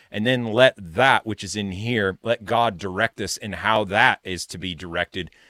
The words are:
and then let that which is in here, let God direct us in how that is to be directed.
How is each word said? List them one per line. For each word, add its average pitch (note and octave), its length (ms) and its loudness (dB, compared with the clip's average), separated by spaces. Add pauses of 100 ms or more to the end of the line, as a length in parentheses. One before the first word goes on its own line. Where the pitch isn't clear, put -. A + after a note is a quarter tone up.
and G#2+ 160 -4
then A#2+ 280 0
let B2 240 6
that G#2 500 2
which G#2+ 160 -6
is F#2+ 140 -8
in G2+ 160 -4
here, G#2 500 -2
let A2+ 220 -2
God A2+ 340 0
direct G2 420 -4
us G2 160 -6
in G#2+ 160 -10
how G#2+ 300 2
that G#2 400 2
is F2+ 240 -8
to - 120 -14
be F2 180 -8
directed. F2 520 -6 (220)